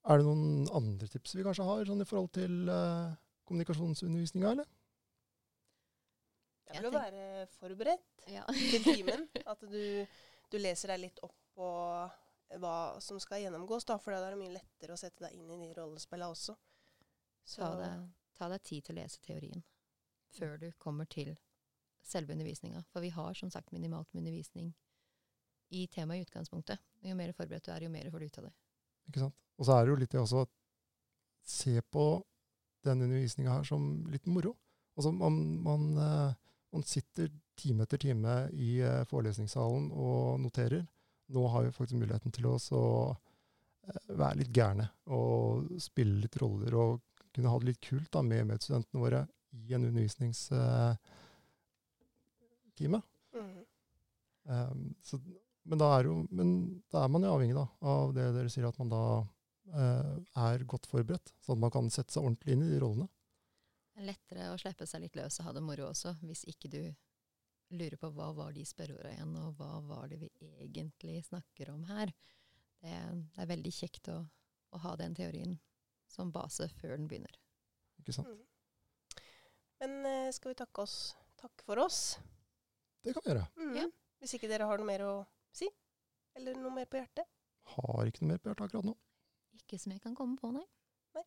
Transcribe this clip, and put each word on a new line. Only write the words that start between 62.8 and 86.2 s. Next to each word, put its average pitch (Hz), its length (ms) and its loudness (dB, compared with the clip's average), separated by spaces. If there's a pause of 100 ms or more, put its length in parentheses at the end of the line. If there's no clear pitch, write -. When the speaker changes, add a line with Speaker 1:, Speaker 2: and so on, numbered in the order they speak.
Speaker 1:
rollene. 127 280 0 (880)
Speaker 3:
Det 202 60 -12
er 196 100 -6
lettere 180 400 -10
å 185 60 -6
slippe 175 280 -8
seg 160 160 -8
litt 170 140 -12
løs - 240 -6
og 165 60 -8
ha - 60 -8
det 143 100 -6
moro 143 260 -6
også, 165 340 -6
hvis 160 240 -12
ikke 160 240 -14
du 151 240 -8 (760)
lurer 165 260 -8
på 160 160 -10
hva 156 220 -8
var 147 180 -8
de 160 120 -10
spørreorda - 500 -12
igjen, 156 220 -8
og 160 200 -8
hva 151 300 -8
var 147 220 -10
det 156 120 -12
vi 160 100 -12 (300)
egentlig 160 640 -10
snakker - 480 -12
om 156 120 -10
her. 208 220 -4 (760)
Det, 165 80 -14
det 170 480 -10
er 180 80 -6
veldig 175 260 -6
kjekt - 360 -10
å, 165 100 -8 (540)
å 180 60 -14
ha 175 180 -8
den 170 180 -8
teorien 170 440 -8 (500)
som 180 220 -10
base - 380 -6
før - 300 -10
den 151 100 -6
begynner. - 260 -12 (680)
Speaker 1:
Ikke 135 120 -8
sant? 143 160 -6
Speaker 2:
Mhm. 220 140 -16 (1400)
Men, 277 260 -6
eh, 262 260 -2
skal - 200 -10
vi - 20 -8
takke 233 280 -8
oss, - 320 -8 (220)
takke - 280 -20
for 214 140 -2
oss? - 400 0 (840)
Speaker 1:
Det 254 120 -2
kan 320 100 -4
vi 185 80 2
gjøre. 101 240 0
Speaker 2:
Mhm. 302 200 -4
Speaker 3:
Ja. 320 100 0 (340)
Speaker 2:
Hvis 262 140 -8
ikke 226 140 -6
dere 214 180 0
har 208 120 2
noe 214 80 -4
mer 196 140 -2
å 202 260 -4 (260)
si, 381 160 -6 (680)